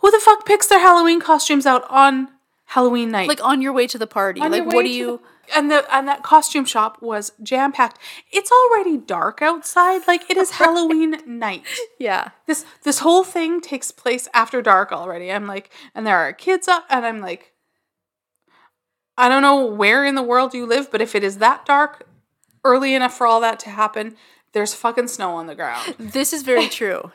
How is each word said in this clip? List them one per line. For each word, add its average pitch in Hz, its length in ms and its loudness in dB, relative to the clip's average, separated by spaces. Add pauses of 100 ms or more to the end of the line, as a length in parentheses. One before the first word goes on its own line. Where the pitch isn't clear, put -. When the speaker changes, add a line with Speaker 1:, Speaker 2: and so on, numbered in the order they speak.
Speaker 1:
"Who 392 100 6
the 440 80 4
fuck 427 260 4
picks 415 220 2
their 392 100 6
Halloween 339 420 6
costumes 294 460 0
out 247 240 2
on 269 380 2 (380)
Halloween 240 440 0
night?" 190 180 -2
Speaker 2:
Like, 196 160 -2
on 269 160 2
your 269 120 -2
way 247 160 0
to 247 100 -10
the 220 80 -6
party. 196 340 -4
Speaker 1:
On 320 120 -2
Speaker 2:
Like, - 60 0
Speaker 1:
your 339 80 -4
Speaker 2:
what 339 100 0
Speaker 1:
way - 80 4
Speaker 2:
do 254 60 -2
Speaker 1:
to 247 40 -6
Speaker 2:
you 240 260 -6 (280)
Speaker 1:
the, 294 100 0
and 294 120 0
the, 294 240 2
and 269 120 0
that 285 160 -4
costume 302 440 4
shop 220 360 -4
was 214 300 -8 (100)
jam-packed. 262 560 -2 (320)
It's 403 220 -2
already 466 460 4
dark 196 440 -6
outside. 349 640 0
Like, 349 240 0
it 370 60 -2
is 381 140 0
Speaker 2:
<laughs> - 120 -6
Speaker 1:
Halloween 320 640 0
night. 226 380 -8 (340)
Speaker 2:
Yeah. 208 300 -4 (180)
Speaker 1:
This, 311 180 -4 (200)
this 285 160 -2
whole 339 240 4
thing 349 360 -4
takes 277 300 -10
place 247 440 -6
after 240 280 0
dark 196 300 2
already. 175 400 -10
I'm 202 140 -6
like, 202 260 -12 (220)
and 220 120 -8
there 202 120 2
are 151 160 -2
kids 370 340 -2
up, 349 220 2
and 254 160 -2
I'm 226 140 -8
like, 185 300 -12 (1700)
I 247 100 4
don't 269 140 4
know 277 240 4
where 214 380 2
in 277 100 -2
the 269 80 -2
world 247 320 0
you 240 120 -8
live, 269 240 -2
but 214 120 -2
if 226 120 -6
it 202 80 0
is 196 160 -6
that 226 280 2
dark, 294 400 0 (580)
early 262 300 2
enough 254 220 0
for 247 100 0
all 226 140 2
that 226 200 -2
to 214 100 -18
happen, 214 460 -6 (360)
there's 208 220 -4
fucking 240 340 -4
snow 190 280 -8
on 165 100 -10
the 156 80 -16
ground. 131 440 -10
Speaker 2:
This 226 340 -6
is 302 100 -8
very 240 260 0
Speaker 1:
<laughs> - 120 -8
Speaker 2:
true. 190 340 -6